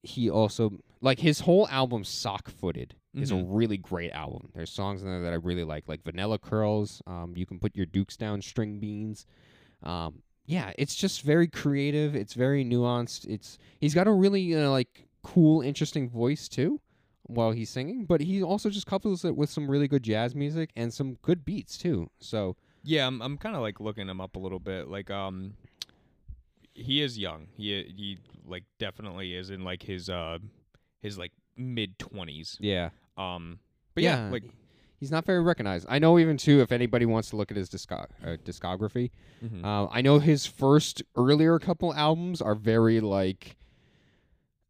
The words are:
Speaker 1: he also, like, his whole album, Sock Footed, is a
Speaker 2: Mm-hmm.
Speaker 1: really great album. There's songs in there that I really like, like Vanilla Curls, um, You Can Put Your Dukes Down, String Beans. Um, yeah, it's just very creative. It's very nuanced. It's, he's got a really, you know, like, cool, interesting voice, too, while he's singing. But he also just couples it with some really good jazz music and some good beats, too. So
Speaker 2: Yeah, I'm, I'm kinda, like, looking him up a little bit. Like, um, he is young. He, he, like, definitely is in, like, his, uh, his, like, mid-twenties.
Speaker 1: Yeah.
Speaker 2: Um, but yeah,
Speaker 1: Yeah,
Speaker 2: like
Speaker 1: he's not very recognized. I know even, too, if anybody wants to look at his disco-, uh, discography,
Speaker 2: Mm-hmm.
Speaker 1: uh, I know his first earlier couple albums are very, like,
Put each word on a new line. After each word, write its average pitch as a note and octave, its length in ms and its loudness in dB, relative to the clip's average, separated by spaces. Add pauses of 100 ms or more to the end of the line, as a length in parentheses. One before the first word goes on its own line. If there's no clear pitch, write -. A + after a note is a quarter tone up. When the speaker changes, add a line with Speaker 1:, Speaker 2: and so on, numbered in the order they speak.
Speaker 1:
he A#2+ 260 -2
also, G#2 500 2 (220)
like, C3 200 2
his D3+ 200 2
whole F#3 280 6
album, B2 360 -2
Sock - 460 -8
Footed, D2+ 440 -6 (200)
is C#3 160 -4
a G2+ 40 0
Speaker 2:
Mm-hmm. F#2 200 -2
Speaker 1:
really A2 240 2
great F2 340 -6
album. - 420 -10
There's E2 160 -10
songs G2 320 -6
in F#2+ 60 -8
there F2+ 140 -4
that E2+ 100 -4
I E2+ 40 -2
really F2 280 -4
like, D2+ 240 -8
like D#2 160 -10
Vanilla G2+ 340 -4
Curls, G#2+ 680 -2
um, F2 300 -10
You F2+ 100 -4
Can F2 120 -14
Put G#2+ 160 -2
Your F#2+ 120 -2
Dukes F#2+ 300 -2
Down, G#2 260 -6
String G#2 360 -4
Beans. G#2 460 -8 (580)
Um, E2 400 -8 (220)
yeah, C#3+ 320 -4
it's - 180 -4
just - 280 -4
very D#3+ 260 4
creative. D3 680 0
It's G#2+ 200 -6
very C3+ 280 2
nuanced. A#2+ 640 0
It's, - 300 -10 (240)
he's D3 140 2
got F3+ 120 4
a G#3+ 60 6
really, G3 300 4
you E3 180 0
know, C#3 100 4
like, - 360 -2 (160)
cool, D#3 400 8
interesting C#3 480 -2
voice, A#2+ 360 0
too, F#3 340 -2 (420)
while A2+ 300 0
he's A2+ 180 -4
singing. F#3 340 -6
But D#3+ 160 2
he F#3+ 220 0
also G3 260 0
just G3+ 180 -4
couples F#3+ 380 -2
it D#3 100 -2
with C#3+ 140 0
some D3 220 -4
really C#3+ 180 4
good C#3 140 2
jazz A2+ 320 -2
music D3 420 -4
and A#2 160 -4
some C3+ 300 -6
good D#3+ 220 0
beats, E3+ 340 -8
too. G2+ 320 -2 (100)
So G2 360 -4 (280)
Speaker 2:
Yeah, C#3+ 220 2
I'm, B2+ 160 -4
I'm C#3+ 160 -6
kinda, - 220 -6
like, G#2+ 200 -6
looking G#2 300 -6
him F#2 100 -8
up F#2 160 -12
a - 20 -8
little F#2 220 -8
bit. F2+ 280 -8
Like, G2 220 -10
um, G2 440 -8 (1200)
he C3 260 -2
is B2 180 -4
young. D#2+ 280 -8 (100)
He, G2+ 260 -6 (140)
he, G2+ 220 -12 (280)
like, F#2 180 -14 (140)
definitely F#2+ 560 -10
is F#2 140 -10
in, F#2+ 160 -10
like, F2+ 200 -8
his, F#2 260 -10
uh, E2+ 260 -6 (640)
his, G2+ 160 -10
like, F2+ 160 -12 (240)
mid-twenties. G2 1040 -10
Speaker 1:
Yeah. F2+ 300 -2 (260)
Speaker 2:
Um, F2 440 -10 (340)
but E3+ 100 0
yeah, C3 220 2
Speaker 1:
Yeah, F#2+ 40 -8
Speaker 2:
like A#2+ 140 -6 (560)
Speaker 1:
he's C#3 100 -8
not D#3+ 140 0
very F#3 180 2
recognized. G2+ 460 0
I C3+ 100 2
know E3 200 10
even, D#3+ 180 6
too, C#3+ 240 8
if A#2 100 4
anybody A#2+ 360 2
wants A2 240 0
to G#2+ 60 -6
look G#2 140 -2
at G#2 60 -8
his F#2+ 140 -4
disco-, - 360 -10 (160)
uh, E2+ 220 -6
discography, G2+ 640 -4 (320)
Speaker 2:
Mm-hmm. G#2+ 220 -10
Speaker 1:
uh, G2+ 260 0
I B2 120 0
know C#3+ 160 10
his D3 260 4
first - 580 4 (140)
earlier D3+ 420 6
couple E3+ 360 -2
albums D#3+ 480 0
are G#2+ 120 2
very, A2+ 460 4
like, G2 560 -2 (1120)